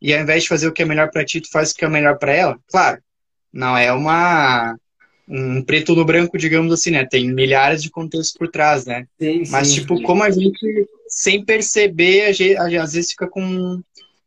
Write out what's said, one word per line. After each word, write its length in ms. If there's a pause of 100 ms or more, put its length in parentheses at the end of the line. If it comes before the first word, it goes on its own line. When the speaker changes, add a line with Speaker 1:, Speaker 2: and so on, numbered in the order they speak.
Speaker 1:
e 140
ao 60
invés 220
de 60
fazer 200
o 40
que 100
é 20
melhor 260
pra 140
ti, 160
tu 100
faz 200
o 40
que 100
é 40
melhor 300
pra 140
ela. 260 (100)
Claro, 320 (520)
não 240
é 160
uma, 840 (520)
um 340
preto 320
no 100
branco, 340
digamos 340
assim, 180
né? 160
Tem 260
milhares 500
de 80
contextos 460
por 120
trás, 360
né? 220 (120)
Speaker 2:
Sim, 300
Speaker 1:
Mas, 200
Speaker 2:
sim, 80
Speaker 1:
tipo, 200
Speaker 2:
sim. 60
Speaker 1:
como 200
a 80
gente, 580 (200)
sem 360
perceber, 840
a 60
ge-, 240
a, 260
às 100
vezes 180
fica 160
com, 560 (440)